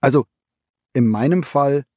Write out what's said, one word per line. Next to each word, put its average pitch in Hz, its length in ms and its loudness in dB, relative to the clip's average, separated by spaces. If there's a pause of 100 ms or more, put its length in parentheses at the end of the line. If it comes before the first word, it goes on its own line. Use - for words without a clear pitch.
Also, 135 260 2 (640)
in 120 140 2
meinem 135 360 0
Fall 143 420 -2 (120)